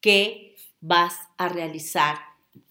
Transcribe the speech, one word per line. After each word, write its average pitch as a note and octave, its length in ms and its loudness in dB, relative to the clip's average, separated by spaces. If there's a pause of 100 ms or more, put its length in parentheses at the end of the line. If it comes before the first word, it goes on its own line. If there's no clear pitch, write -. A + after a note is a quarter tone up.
qué - 560 0 (240)
vas F3 380 2 (180)
a F3+ 140 -4
realizar D#3 680 -4 (500)